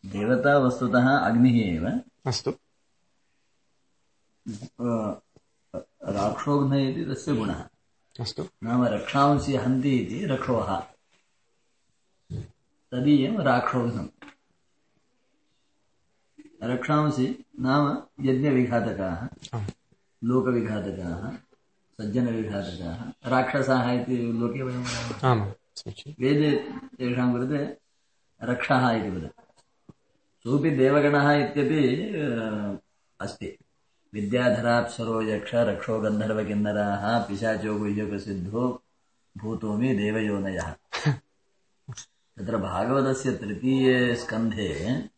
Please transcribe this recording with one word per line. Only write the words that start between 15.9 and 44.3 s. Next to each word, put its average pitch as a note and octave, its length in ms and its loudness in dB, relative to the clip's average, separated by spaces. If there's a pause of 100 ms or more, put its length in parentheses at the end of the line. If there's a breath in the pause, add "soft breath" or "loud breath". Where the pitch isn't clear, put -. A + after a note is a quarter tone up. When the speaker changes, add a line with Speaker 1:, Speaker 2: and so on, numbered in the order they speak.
Speaker 1:
रक्षांसि B2+ 800 0 (160)
नाम C#3+ 440 2 (180)
यज्ञविघातकाः, B2 1040 2 (320)
Speaker 2:
आम्। G2+ 80 -4 (560)
Speaker 1:
लोकविघातकाः, G#2+ 1080 0 (720)
सज्जनविघातकाः, G#2 1300 -4
राक्षसाः B2+ 640 2
इति B2 260 0
लोके A#2 440 -2
वयं B2+ 160 -4
वदामः। B2 540 -2
Speaker 2:
आमां, G#2 200 2 (240)
समीचीनं। - 500 -8
Speaker 1:
वेदे D3 460 4 (260)
तेषां B2 360 2
कृते C3 460 -2 (640)
रक्षः B2 480 2
इति G#2 180 -2
वदति। E2+ 340 -8 (1000)
सोऽपि D3 260 2
देवगणः C#3+ 640 4
इत्यपि, D3 840 2
अ, A2 560 -4 (460)
अस्ति। - 360 -10 (560)
विद्याधराप्सरो A#2 1080 0
यक्ष G#2+ 320 -2
रक्षो A2 460 0
गन्धर्वकिन्नराः G#2 1200 0
पिशाचो G#2+ 580 -2
गुह्यकसिद्धो G2+ 1040 -4 (540)
भूतोऽमि A2 560 -2
देवयोनयः। G2+ 800 -2
<laughs> - 400 -4 (1300)
तत्र G#2 200 -4
भागवतस्य B2+ 760 0
तृतीये B2 840 2
स्कन्धे G#2+ 880 -2 (140)